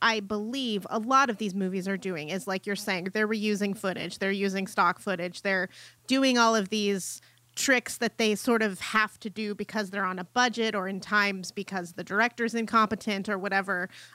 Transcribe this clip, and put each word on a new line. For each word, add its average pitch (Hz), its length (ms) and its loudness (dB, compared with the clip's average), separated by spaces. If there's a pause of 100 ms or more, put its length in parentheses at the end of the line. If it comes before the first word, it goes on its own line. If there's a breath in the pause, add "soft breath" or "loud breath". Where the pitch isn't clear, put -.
I 226 200 2
believe 214 720 -4
a 220 100 -2
lot 262 300 4
of 202 80 -4
these 202 160 -4
movies 190 340 -2
are 196 80 0
doing, 180 320 -6
is, 180 180 -4
like 190 200 -4
you're 202 100 -2
saying, 190 380 -4
they're 214 120 2
reusing 208 500 0
footage, 175 440 -4
they're 196 100 0
using 196 380 0
stock 180 320 2
footage, 180 420 -4
they're 190 260 0 (380 loud breath)
doing 262 320 4
all 226 160 6
of 202 140 2
these 202 520 -2 (360 soft breath)
tricks - 400 2
that 226 220 -2
they 214 160 4
sort 226 260 2
of 202 200 0
have - 380 0
to 220 120 -8
do 208 240 -4
because 208 340 -4
they're 196 160 -2
on 185 140 -2
a 180 60 -6
budget 226 500 0
or 190 140 -2
in 190 120 -6
times 202 520 0
because 185 420 -8
the 180 100 -8
director's 226 500 0
incompetent 214 760 0
or 202 80 -2
whatever, 190 500 0 (260 loud breath)